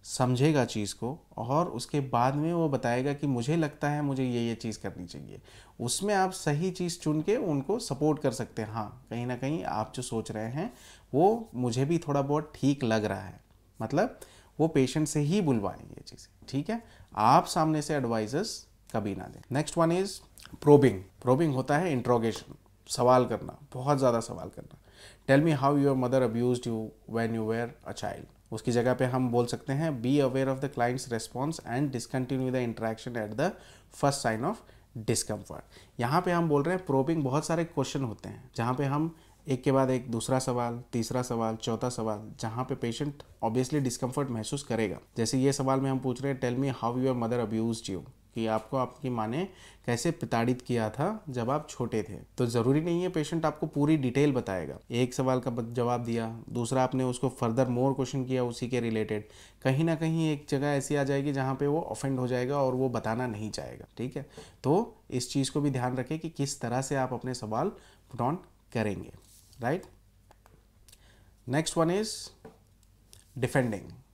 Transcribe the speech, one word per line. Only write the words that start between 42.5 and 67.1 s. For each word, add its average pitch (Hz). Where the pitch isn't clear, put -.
पे 135
पेशेंट 131
obviously 127
डिस्कम्फर्ट 127
महसूस 120
करेगा। 110
जैसे 117
ये 135
सवाल 135
में 135
हम 131
पूछ 127
रहे 139
हैं, 131
"Tell 123
me 127
how 127
your 123
mother 117
abused 113
you," -
कि 113
आपको 110
आपकी 127
माँ 110
ने 165
कैसे 123
प्रताड़ित 123
किया 113
था 196
जब 123
आप 151
छोटे 113
थे। -
तो 127
ज़रूरी 123
नहीं 170
है 180
पेशेंट 160
आपको 156
पूरी 151
डिटेल 139
बताएगा। 92
एक 123
सवाल 131
का 127
बत-, 117
जवाब 123
दिया, 113
दूसरा 127
आपने 131
उसको 127
further 123
more 127
question 131
किया 127
उसी 120
के 123
रिलेटेड, 110
कहीं 135
ना 165
कहीं 160
एक 147
जगह 143
ऐसी 143
आ 143
जाएगी 139
जहाँ 135
पे 143
वो 151
ऑफेंड 135
हो 127
जाएगा 127
और 131
वो 131
बताना 117
नहीं 107
चाहेगा, 64
ठीक 127
है? 139
तो 185
इस 123
चीज़ 135
को 147
भी 143
ध्यान 127
रखें 143
कि 165
किस 139
तरह 120
से 143
आप 127